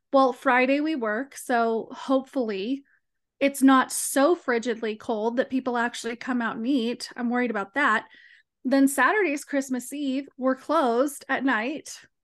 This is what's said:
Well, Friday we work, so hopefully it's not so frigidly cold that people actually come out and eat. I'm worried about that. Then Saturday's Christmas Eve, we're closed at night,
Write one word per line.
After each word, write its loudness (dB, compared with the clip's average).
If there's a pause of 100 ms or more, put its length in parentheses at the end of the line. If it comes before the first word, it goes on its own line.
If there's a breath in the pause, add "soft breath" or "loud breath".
(120)
Well, 4
Friday 2
we -2
work, -4
so 0
hopefully -4 (580)
it's 0
not 6
so 2
frigidly -4
cold -4
that 0
people -2
actually -4
come -4
out -4
and -6
eat. -2
I'm -2
worried 0
about -6
that. 2 (600 soft breath)
Then 4
Saturday's 2
Christmas -4
Eve, -4
we're 0
closed 0
at -2
night, -2 (260)